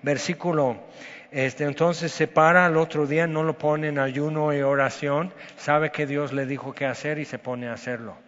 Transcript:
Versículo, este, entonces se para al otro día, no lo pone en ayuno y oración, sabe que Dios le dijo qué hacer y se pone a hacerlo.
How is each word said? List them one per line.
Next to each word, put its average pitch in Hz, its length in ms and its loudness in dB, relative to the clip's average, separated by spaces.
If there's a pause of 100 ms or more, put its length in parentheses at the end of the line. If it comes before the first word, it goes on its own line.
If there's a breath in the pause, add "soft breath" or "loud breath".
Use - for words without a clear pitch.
Versículo, 143 720 0 (560 loud breath)
este, 131 320 -2
entonces 160 480 0
se 156 160 0
para 170 360 8
al 165 120 4
otro 160 280 2
día, 156 220 2
no 156 160 0
lo 156 160 -2
pone 151 300 0
en 143 100 -2
ayuno 147 560 0
y 139 80 0
oración, 143 720 0 (240 loud breath)
sabe 151 340 2
que 151 160 -4
Dios 143 260 -2
le 139 140 -2
dijo 135 280 -6
qué 143 120 -4
hacer 147 320 -4
y 147 60 -6
se 127 160 -10
pone 123 260 -8
a 117 60 -8
hacerlo. 113 440 -10 (120)